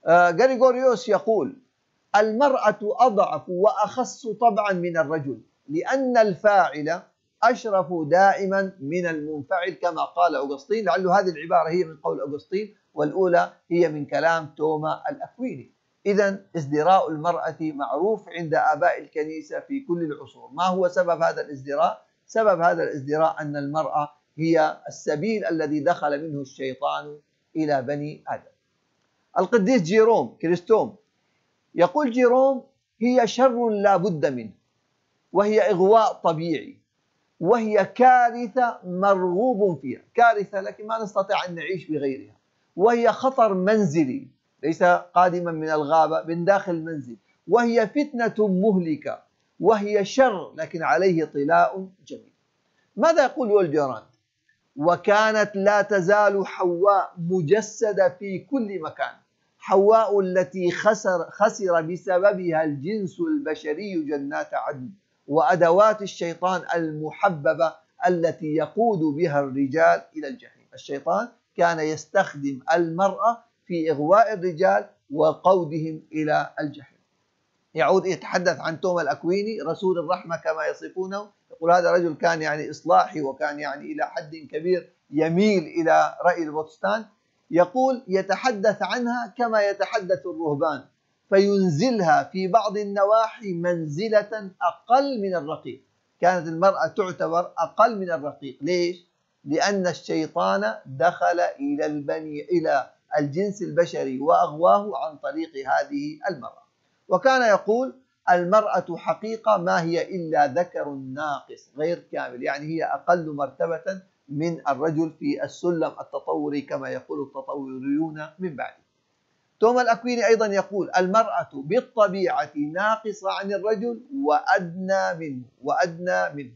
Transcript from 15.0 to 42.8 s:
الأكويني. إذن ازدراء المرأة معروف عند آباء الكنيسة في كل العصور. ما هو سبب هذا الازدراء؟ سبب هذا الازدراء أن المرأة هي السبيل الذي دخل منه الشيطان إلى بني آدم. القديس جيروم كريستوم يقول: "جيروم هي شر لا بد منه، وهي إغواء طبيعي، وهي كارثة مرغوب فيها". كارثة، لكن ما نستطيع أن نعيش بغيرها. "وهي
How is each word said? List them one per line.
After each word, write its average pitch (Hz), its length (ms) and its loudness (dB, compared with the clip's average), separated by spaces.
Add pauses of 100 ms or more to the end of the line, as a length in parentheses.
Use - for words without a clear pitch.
الأكويني. 147 640 -12 (300)
إذن 196 380 0 (120)
ازدراء 151 520 2
المرأة 160 520 -4
معروف 156 680 -4
عند 165 260 -6
آباء 151 480 2
الكنيسة 151 580 -8
في 139 200 -8
كل 170 220 -4
العصور. 127 500 -12
ما 165 120 -4
هو 185 240 0
سبب 170 340 0
هذا 165 180 0
الازدراء؟ 147 680 -4 (200)
سبب 208 340 2
هذا 170 220 2
الازدراء 147 600 -2
أن 147 140 -8
المرأة 147 520 -4 (300)
هي 156 380 2 (120)
السبيل 170 560 -4
الذي 156 360 -2
دخل 151 480 -2
منه 143 120 -8
الشيطان 143 800 -8 (380)
إلى 151 260 -2
بني 147 460 -8
آدم. 120 140 -10 (960)
القديس 202 440 2
جيروم 202 600 4
كريستوم 170 540 0 (800)
يقول: 226 360 2
"جيروم 254 540 4 (360)
هي 247 260 2
شر 240 420 2
لا 202 280 2
بد 170 300 0
منه، 120 260 -6 (800)
وهي 208 380 2
إغواء 196 420 4
طبيعي، 165 680 -4 (600)
وهي 214 440 2
كارثة 240 1000 2
مرغوب 185 960 0
فيها". 123 200 -8 (140)
كارثة، 208 460 2
لكن 208 260 -12
ما 226 160 -6
نستطيع 196 460 -2
أن 170 60 -10
نعيش 165 360 -8
بغيرها. 135 460 -6 (400)
"وهي 233 360 4